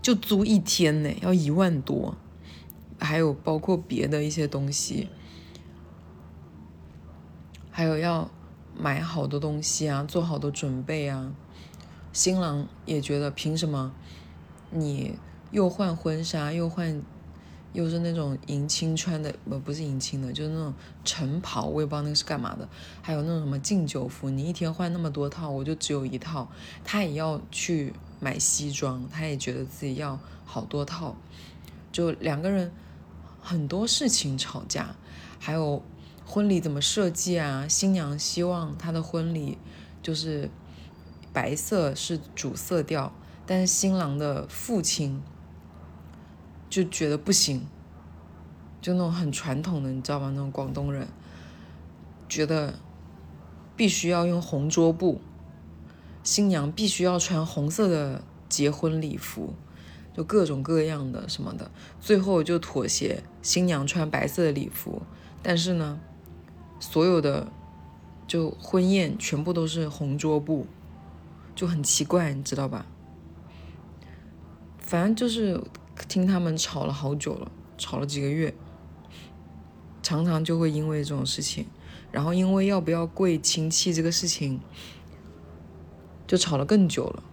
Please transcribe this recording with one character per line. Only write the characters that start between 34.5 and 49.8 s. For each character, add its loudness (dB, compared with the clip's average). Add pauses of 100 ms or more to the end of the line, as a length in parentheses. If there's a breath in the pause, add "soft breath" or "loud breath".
架。 -4 (440 loud breath)
还 -4
有 0 (420 loud breath)
婚 4
礼 6
怎 0
么 0
设 4
计 2
啊？ 0
新 4
娘 2
希 0
望 0
她 -4
的 0
婚 0
礼 -2 (440 loud breath)
就 -2
是 -2 (840 loud breath)
白 0
色 2
是 -2 (160)
主 -4
色 0
调， -2 (340 loud breath)
但 2
是 4
新 4
郎 2
的 0
父 -2
亲 0 (1500 loud breath)
就 2
觉 0
得 2
不 -4
行， 4 (1120)
就 0
那 4
种 2
很 2
传 -2
统 0